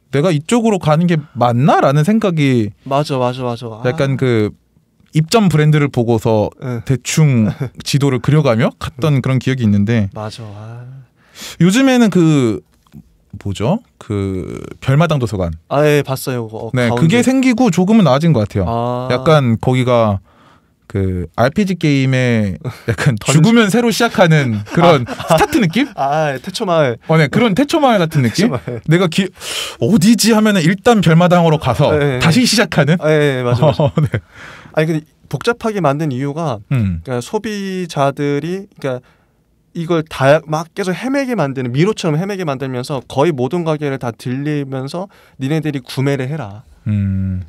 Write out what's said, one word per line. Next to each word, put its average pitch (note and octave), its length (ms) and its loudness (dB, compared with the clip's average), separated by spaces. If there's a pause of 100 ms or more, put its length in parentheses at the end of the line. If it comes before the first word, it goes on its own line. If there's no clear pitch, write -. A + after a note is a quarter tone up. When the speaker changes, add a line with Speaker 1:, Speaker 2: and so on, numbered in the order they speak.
(120)
Speaker 1:
"내가 D3+ 200 0
이쪽으로 G#3+ 480 0
가는 D#3 280 2
게 E3+ 100 2 (160)
맞나?"라는 C#3 720 2
생각이 D3+ 680 0 (140)
Speaker 2:
맞아, C#3 320 -2
맞아, B2 260 -2
맞아. A#2+ 240 -6
아. A2 180 -14
Speaker 1:
약간 C3+ 300 -2
그 A#2 360 2 (640)
입점 F#3+ 360 2
브랜드를 D3+ 400 2
보고서 A2+ 600 0 (140)
Speaker 2:
응. B2 220 -8
Speaker 1:
대충 C3 640 2 (180)
Speaker 2:
<laughs> - 160 -16
Speaker 1:
지도를 C3+ 360 0
그려가며 C#3 600 2
갔던 - 360 -2
Speaker 2:
응. C3 60 0
Speaker 1:
그런 C3 180 0
기억이 C3 240 -2
있는데 G2+ 500 2
Speaker 2:
맞아. G#2+ 300 -12
아. A2 400 -18 (760)
Speaker 1:
요즘에는 A#3+ 500 4
그 D3+ 500 2 (840)
뭐죠? G#2+ 360 -2 (180)
그 F#2+ 640 -6 (200)
별마당 D3+ 380 2
도서관. F#2+ 340 -2 (160)
Speaker 2:
아, C#3+ 160 0
예, D3 200 2
봤어요. B2 420 -8
그거. A2 180 -14
어, A2 80 -10
Speaker 1:
네, B2 160 0
Speaker 2:
가운데. A#2+ 120 0
Speaker 1:
그게 G3 220 4
생기고 B3+ 480 2
조금은 G3 320 2
나아진 D3 300 4
것 A2+ 80 2
같아요. G2+ 260 -2
Speaker 2:
아. B2 440 -4
Speaker 1:
약간 B2+ 500 2
거기가 A#2+ 580 2 (680)
그 F#2 380 -4 (120)
알피지 F#3 380 0
게임의 B2+ 840 0
Speaker 2:
<laughs> - 280 -10
Speaker 1:
약간 A#2+ 260 0
Speaker 2:
던- - 180 -2
Speaker 1:
죽으면 G#3 360 6
새로 F3+ 200 2
시작하는 D#3+ 720 2 (140)
그런 D#3+ 340 4
Speaker 2:
<laughs> - 220 -12
아. E3 80 4
Speaker 1:
스타트 E4 220 0
느낌? G#3 360 0
Speaker 2:
아, D3 380 -2
예, B2+ 60 -6
태초마을. E3 580 -2 (100)
Speaker 1:
어, D#3+ 100 2
네, D3+ 120 4
그런 A3 260 2
태초마을 C#4+ 440 2
같은 D#3 220 0
느낌? C#3+ 300 0
Speaker 2:
<laughs> - 0 -
태초마을. B2 360 -8
Speaker 1:
내가 F3+ 200 2
기-, F#3+ 220 -2 (500)
어디지 G3+ 540 4
하면은 G#3+ 280 2
일단 F#3 380 2
별마당으로 E3+ 600 4
가서 C3 420 2
Speaker 2:
예, C#3+ 40 0
예, C#3 100 0
예. B2 40 -4
Speaker 1:
다시 E3 260 2
시작하는? F3 540 0
Speaker 2:
아, D3+ 100 -2
예, D3 300 2
예, B2+ 40 -4
맞아, A#2+ 220 2
맞아. D3 180 2
Speaker 1:
<laughs> - 20 -
어, C3+ 100 0
네. C3 240 0 (540)
Speaker 2:
아니, D#3+ 140 0
근데 D#3 180 -4 (240)
복잡하게 A3+ 500 -4
만든 D3+ 320 0
이유가 C#3 480 -6 (140)
Speaker 1:
음. F#2+ 300 -2
Speaker 2:
그러니까 B2 180 -6
소비자들이, F3+ 1500 -4 (120)
그러니까 C3 260 -8 (680)
이걸 E3 300 -2
다 D3 420 2
막 D3+ 300 -6
계속 F#3 180 -4
헤매게 B3+ 420 -4
만드는, C3+ 360 -4
미로처럼 D#3+ 480 0
헤매게 F#3+ 240 -6
만들면서 C3 640 -6
거의 D#3 240 0
모든 C#3+ 320 -2
가게를 D3 360 -4
다 A#2+ 120 -6
들리면서 C#3 960 -6 (320)
"니네들이 C#3+ 400 -4
구매를 C3 480 -4
해라." A2+ 360 -10 (240)
Speaker 1:
음. F#2+ 600 -2